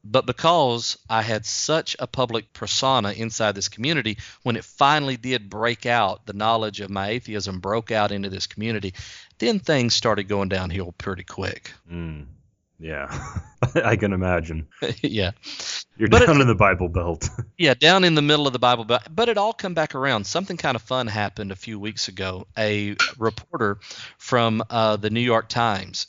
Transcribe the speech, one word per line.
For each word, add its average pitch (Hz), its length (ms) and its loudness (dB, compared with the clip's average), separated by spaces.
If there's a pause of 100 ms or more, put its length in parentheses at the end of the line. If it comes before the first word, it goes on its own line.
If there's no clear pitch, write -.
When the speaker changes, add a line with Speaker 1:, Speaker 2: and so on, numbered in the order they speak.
Speaker 1:
But 123 200 2
because 127 720 2 (120)
I 113 120 2
had 110 240 -2
such - 540 -2
a 127 80 -4
public 117 460 -4
persona 120 580 0
inside 110 440 -2
this 98 120 -6
community, 117 520 -4 (240)
when 120 120 0
it - 80 -6
finally 139 540 2
did 113 320 -4
break 113 360 -4
out, 117 400 2
the 104 80 -10
knowledge 107 460 0
of 98 100 -8
my 98 200 -4
atheism 101 500 -6
broke 107 320 -2
out 104 220 2
into 98 160 -6
this 95 180 -8
community, 104 460 -6 (440)
then 220 220 0
things 127 360 2
started 101 340 0
going 98 180 0
downhill 90 500 -4
pretty 92 280 -8
quick. - 480 -10 (180)
Speaker 2:
Mm. 80 360 -10 (520)
Yeah, 76 280 -8 (460)
<laughs> - 220 -2 (100)
I 110 100 4
can 104 160 2
imagine. 85 560 0 (140)
Speaker 1:
<laughs> - 200 -4
Yeah. 104 300 0 (640)
Speaker 2:
You're 107 140 2
Speaker 1:
But 240 160 8
Speaker 2:
down 160 120 8
Speaker 1:
it 139 40 8
Speaker 2:
in 131 60 6
the 113 80 4
Bible 92 340 4
Belt. 85 400 -4 (140)
<laughs> - 140 -20
Speaker 1:
Yeah, 143 180 4
down 180 280 6
in 170 120 6
the 151 60 4
middle 147 240 4
of 135 60 2
the 123 80 -2
Bible 123 240 4
Belt. 113 260 0
But 214 200 0
it 214 80 2
all 214 160 0
come 185 200 -6
back 156 220 -2
around. 131 300 0
Something 175 320 -4
kind 139 180 -2
of 110 60 -4
fun 127 260 -4
happened 101 440 -4
a 95 40 -10
few 107 240 -12
weeks 107 300 -8
ago. 95 360 -8 (120)
A 104 400 0 (200)
reporter 110 600 -2 (400)
from, 113 520 2
uh, 110 280 2
the 107 140 -2
New 117 100 0
York 113 260 2
Times 101 600 -2